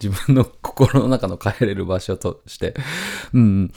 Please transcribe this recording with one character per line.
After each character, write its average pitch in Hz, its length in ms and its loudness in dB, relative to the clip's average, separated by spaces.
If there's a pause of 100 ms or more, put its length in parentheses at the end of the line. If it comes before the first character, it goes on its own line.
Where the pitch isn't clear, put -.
自 104 80 -4 (160)
分 135 80 6
の 127 100 4
心 - 560 0
の 117 80 0
中 127 200 0
の 92 100 -8
帰 - 260 -2
れ 101 80 0
る 95 140 -4
場 90 140 -2
所 95 160 -6
と - 300 -8
し - 120 -18
て。 - 160 -4 (580)
う 123 60 4
ん。 98 380 4